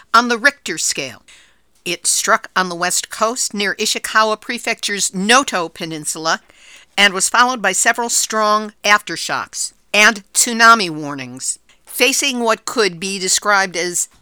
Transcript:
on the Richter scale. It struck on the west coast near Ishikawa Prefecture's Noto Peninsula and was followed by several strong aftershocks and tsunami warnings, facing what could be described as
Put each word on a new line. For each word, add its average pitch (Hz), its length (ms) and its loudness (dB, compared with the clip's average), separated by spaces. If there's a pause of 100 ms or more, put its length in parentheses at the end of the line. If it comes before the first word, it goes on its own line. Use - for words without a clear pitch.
(140)
on 240 140 2
the 240 100 0
Richter 202 400 0
scale. 131 440 -6 (600)
It - 220 -6
struck - 480 0
on 185 140 0
the 175 80 -8
west 175 340 -4
coast 233 420 -4
near 202 220 -2
Ishikawa 220 680 0
Prefecture's 220 720 -6
Noto 202 560 0
Peninsula 160 720 -6 (560)
and 202 160 4
was 185 160 -2
followed 247 320 2
by 190 120 0
several 233 380 0
strong 214 640 0 (100)
aftershocks - 880 0 (200)
and 208 300 4 (120)
tsunami 226 540 6
warnings, 143 720 -8 (320)
facing 262 500 0
what 220 240 0
could 196 340 -2
be 190 200 -8
described 190 580 0
as 175 320 -4 (140)